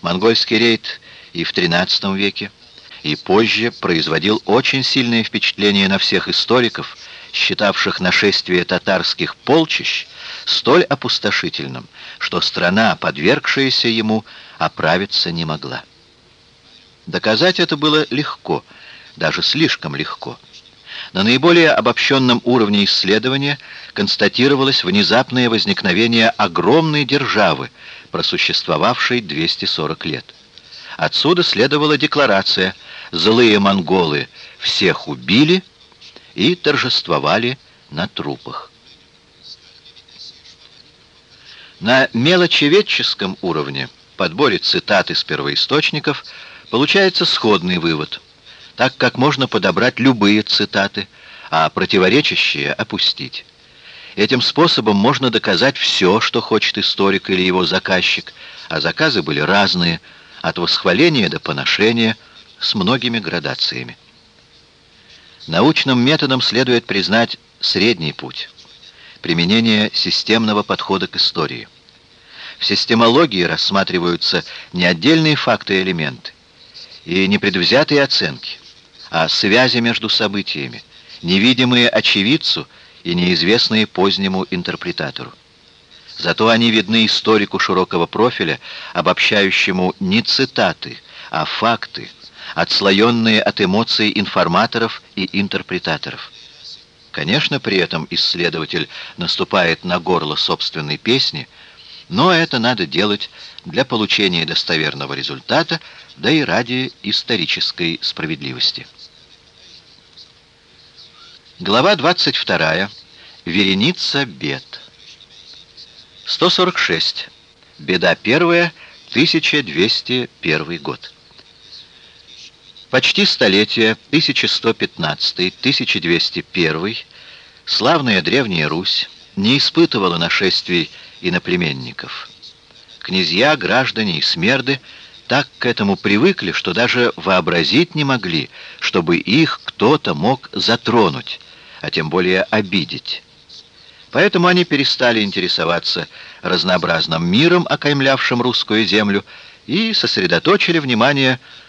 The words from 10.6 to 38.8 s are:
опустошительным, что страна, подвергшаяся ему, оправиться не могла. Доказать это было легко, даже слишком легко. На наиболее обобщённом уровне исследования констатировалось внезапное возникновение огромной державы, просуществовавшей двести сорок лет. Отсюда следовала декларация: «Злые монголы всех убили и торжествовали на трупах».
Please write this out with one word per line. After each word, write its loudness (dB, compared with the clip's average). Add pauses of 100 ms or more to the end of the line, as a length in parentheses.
опустошительным, -4 (320)
что -2
страна, 2
подвергшаяся 0
ему, 0 (320)
оправиться -2
не -4
могла. -8 (1200)
Доказать 0
это 0
было 2
легко, -4 (520)
даже -2
слишком -2
легко. -10 (720)
На 0
наиболее 6
обобщённом 2
уровне 4
исследования 0 (340)
констатировалось 2
внезапное 2
возникновение 2
огромной 2
державы, 0 (400)
просуществовавшей -2
двести -4
сорок -4
лет. -6 (720)
Отсюда 0
следовала 2
декларация: 0 (360)
«Злые 4
монголы 0 (300)
всех 0
убили 2 (720)
и 2
торжествовали 0 (340)
на -6
трупах». -10 (3000)